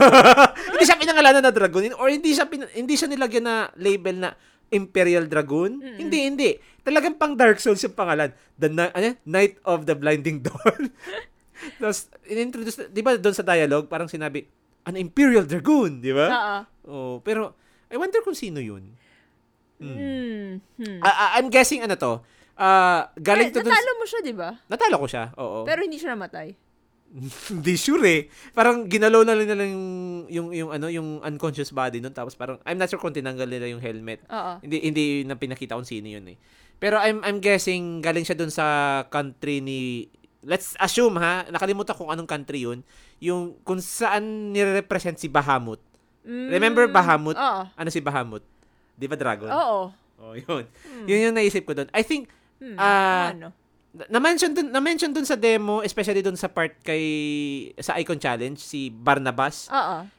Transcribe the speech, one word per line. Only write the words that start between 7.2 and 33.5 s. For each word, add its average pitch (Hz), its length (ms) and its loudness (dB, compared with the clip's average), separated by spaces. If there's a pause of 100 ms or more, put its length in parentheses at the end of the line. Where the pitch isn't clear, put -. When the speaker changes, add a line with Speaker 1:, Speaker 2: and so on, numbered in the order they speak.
Speaker 1:
Dark 226 240 6
Souls 202 220 0
yung 208 140 -4
pangalan. 156 360 0 (260)
The 160 120 0
Ni-, 170 240 0
ano? 190 160 0 (160)
Knight 196 400 0
of 170 220 0
the 156 80 2
Blinding 147 480 0
Dawn. 214 480 0 (420)
<laughs> - 480 -20
Tapos, 214 300 -4 (160)
inintroduce, 226 640 -8
di 196 100 -6
ba, 240 160 2
doon 202 180 0
sa 190 100 -4
dialogue, 151 420 2
parang 165 220 -8
sinabi, 151 420 -8 (320)
"An 175 140 -10
Imperial 208 500 4
Dragoon," 175 540 0
di 123 120 -6
ba? 143 160 4
Speaker 2:
Oo. 208 300 -2 (260)
Speaker 1:
Oh, 131 360 -10
pero, 214 340 -4 (340)
I - 80 -12
wonder 381 240 0
kung 415 140 -4
sino 180 240 -8
yun. 104 400 -12 (800)
Hmm. 139 180 -14
Speaker 2:
Mm, 247 540 -10 (260)
hmm. 208 240 -12
Speaker 1:
Ah, 185 160 4
ah, 196 200 2
I'm 254 120 2
guessing, 262 320 4
ano 214 160 -2
to, 120 240 -2 (360)
ah, 185 600 4
galing 202 320 2
Speaker 2:
Eh, 233 60 -8
Speaker 1:
to 240 80 0
dun 233 80 0
s- 453 80 6
Speaker 2:
natalo 494 160 0
mo 466 100 -6
siya, 466 180 -6
di 277 120 -6
ba? 175 160 -8 (180)
Speaker 1:
Natalo 415 300 0
ko 139 100 -2
siya, 117 280 -8
oo. 110 280 -8
Speaker 2:
Pero 311 180 -2
hindi 330 140 -4
siya 311 160 -8
namatay. 175 400 -12 (580)
Speaker 1:
<laughs> 135 400 -14
Hindi 175 240 -2
sure 277 300 0
eh. 165 180 6 (300)
Parang 233 340 2
ginalaw 220 380 6
na 226 100 4
lang 214 140 0
nila 202 180 -2
yung, 190 220 -8 (400)
yung, 170 240 -6
yung, 160 180 -8
ano, 151 180 -6
yung 160 320 -8
unconscious 147 520 -6
body 127 260 -4
nun. 127 140 -10
Tapos 127 240 -12
parang, 127 260 -12
I'm 175 160 -6
not 185 80 0
sure 180 140 -4
kung 175 100 -4
tinanggal 131 400 -8
nila 123 180 -8